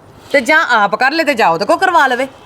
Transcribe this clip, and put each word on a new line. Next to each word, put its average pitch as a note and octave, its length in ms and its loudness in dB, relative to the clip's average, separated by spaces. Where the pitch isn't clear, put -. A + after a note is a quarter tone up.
ਤੇ C#4+ 100 2
ਜਾਂ D#4 300 0
ਆਪ G#3 240 0
ਕਰ B3+ 160 0
ਲੈ D#4+ 120 -2
ਤੇ C#4+ 100 0
ਜਾਓ F#3+ 240 0
ਤੇ G3+ 80 -6
ਕੋ - 120 0
ਕਰਵਾ E4+ 300 2
ਲਵੇ। B3+ 200 -4